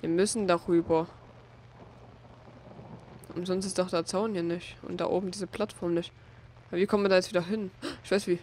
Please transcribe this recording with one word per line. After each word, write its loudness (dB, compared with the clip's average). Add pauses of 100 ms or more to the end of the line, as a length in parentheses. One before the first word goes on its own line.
Wir -4
müssen 2
darüber. 4 (2250)
Umsonst -2
ist -4
doch 0
der 0
Zaun 0
hier -2
nicht. -4
Und -8
da 0
oben 0
diese -6
Plattform -4
nicht. -2 (560)
Aber -6
wie 4
kommen 4
wir 4
da 8
jetzt 4
wieder 2
hin? -4 (340)
Ich -4
weiß 2
wie. 2